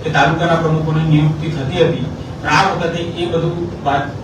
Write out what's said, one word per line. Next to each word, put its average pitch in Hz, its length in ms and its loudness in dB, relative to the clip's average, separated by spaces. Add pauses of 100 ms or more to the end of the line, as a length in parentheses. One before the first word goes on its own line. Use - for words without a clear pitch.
કે 160 60 -4
તાલુકાના 165 460 2
પ્રમુખોની 160 540 0
નિયુક્તિ 151 380 4
થતી 147 360 0
હતી. - 220 0 (360)
પણ 151 80 -4
આ 175 140 4
વખતે 170 340 0
એ 170 280 -4
બધું 165 440 -2 (140)
વાત 120 200 0 (200)